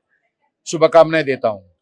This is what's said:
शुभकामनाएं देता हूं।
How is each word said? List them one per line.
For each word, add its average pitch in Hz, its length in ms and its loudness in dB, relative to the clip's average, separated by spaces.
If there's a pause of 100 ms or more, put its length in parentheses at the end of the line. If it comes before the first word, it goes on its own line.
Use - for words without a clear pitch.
(680)
शुभकामनाएं 160 580 2
देता 131 240 -4
हूं। 101 180 -10 (160)